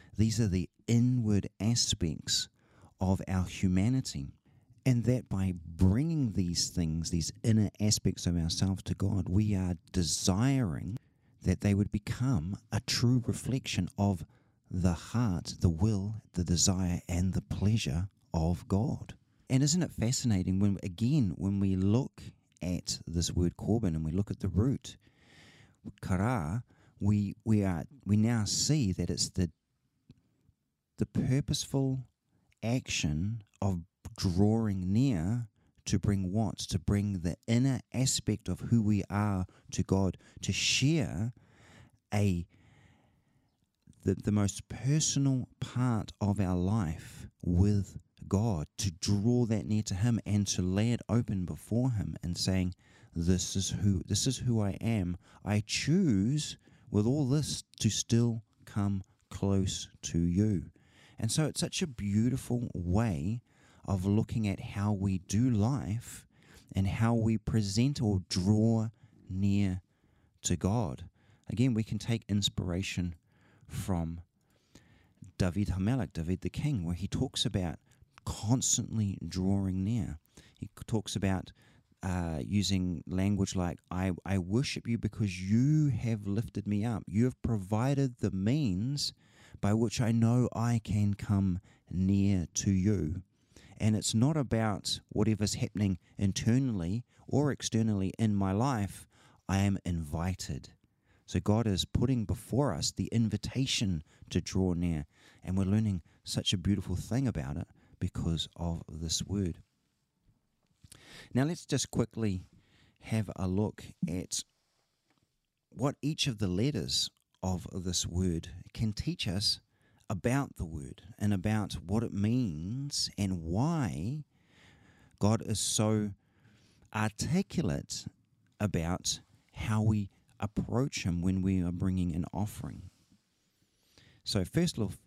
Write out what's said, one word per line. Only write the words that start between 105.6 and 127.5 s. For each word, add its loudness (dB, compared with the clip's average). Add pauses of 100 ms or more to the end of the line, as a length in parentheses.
learning 2 (200)
such -4
a 4
beautiful 0
thing -2
about -2
it -6 (320)
because -2
of -4
this -4
word. -4 (1800)
Now 2
let's -4
just -2
quickly -2 (560)
have -2
a -2
look -2 (240)
at -6 (1300)
what -4
each -2
of -4
the 0
letters 0 (320)
of -2
this -4
word -2 (240)
can -2
teach -6
us -2 (500)
about -2
the -6
word -12 (160)
and 2
about 0 (120)
what 0
it -4
means -2
and -2
why -2 (920)
God 2
is -4
so 0 (840)
articulate -2 (560)